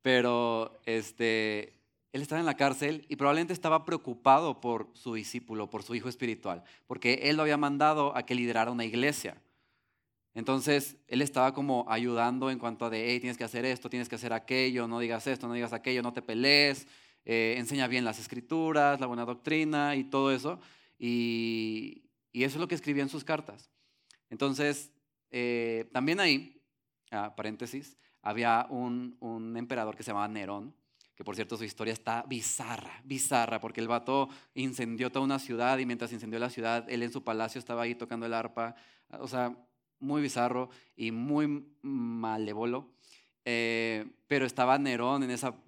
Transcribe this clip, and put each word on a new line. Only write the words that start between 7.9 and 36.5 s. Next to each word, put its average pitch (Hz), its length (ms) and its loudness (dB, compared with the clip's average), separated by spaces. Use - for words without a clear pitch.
a 123 100 -2
que 127 100 0
liderara 120 360 2
una 117 140 -2
iglesia. 120 560 -2
Entonces, 135 640 0
él 123 140 2
estaba 135 320 4
como 135 360 0
ayudando 120 640 2
en 127 80 -4
cuanto 117 260 -4
a 113 40 -2
de, 113 200 -2
"Hey, 123 100 2
tienes 123 180 -4
que 123 60 -4
hacer 123 220 -4
esto, 123 240 -4
tienes 123 180 -4
que 120 80 -8
hacer 117 180 -4
aquello, 123 540 0
no 117 120 -4
digas 117 280 -2
esto, 127 200 -4
no 120 60 -4
digas 120 200 -4
aquello, 123 300 -2
no 120 100 -4
te 123 80 -6
pelees, 139 680 4
eh, 113 320 2
enseña 127 300 0
bien 123 180 0
las 110 140 -2
escrituras, 143 800 2
la 131 80 -2
buena 120 180 -4
doctrina 147 720 0
y 135 80 0
todo 135 280 2
eso". 147 280 -2
Y, 113 1040 -2
y 120 120 0
eso 135 140 0
es 160 40 -2
lo 165 60 -2
que 165 80 -2
escribía 143 280 0
en 135 60 -2
sus 143 140 -8
cartas. 151 460 -6
Entonces, 139 600 0
eh, 117 600 -2
también 151 280 0
ahí, 160 420 2
ah, 104 240 -6
paréntesis, 120 640 -8
había 117 480 2
un, 123 500 -6
un 113 380 -8
emperador 120 380 -4
que 107 80 -14
se 117 80 -8
llamaba 104 160 0
Nerón, 104 460 -8
que - 80 -16
por 202 100 -10
cierto 208 240 -6
su 113 60 -8
historia 110 300 -6
está 117 340 -4
bizarra, 117 760 -6
bizarra, 123 560 0
porque 113 220 -6
el 113 60 -2
vato 131 420 2
incendió 127 580 -2
toda 135 140 0
una 135 140 0
ciudad 127 400 2
y 131 80 0
mientras 120 260 -4
incendió 113 240 -8
la 123 140 -2